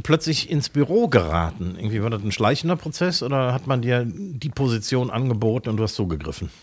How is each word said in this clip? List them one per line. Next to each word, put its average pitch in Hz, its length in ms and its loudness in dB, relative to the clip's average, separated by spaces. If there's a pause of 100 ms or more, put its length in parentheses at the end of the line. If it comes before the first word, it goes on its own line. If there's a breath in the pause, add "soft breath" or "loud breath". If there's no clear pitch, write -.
plötzlich 156 460 0
ins 147 180 0
Büro 180 400 2
geraten? 85 680 2
Irgendwie 104 260 -2
war 117 60 0
das 107 120 -4
ein 101 120 -2
schleichender 139 420 2
Prozess 165 480 -2
oder 127 300 0
hat 131 120 -4
man 131 160 0
dir 123 240 2
die 135 440 -6
Position 123 600 0
angeboten 113 600 0
und 107 80 0
du 110 60 2
hast 104 120 -2
zugegriffen? 82 540 -4 (140 soft breath)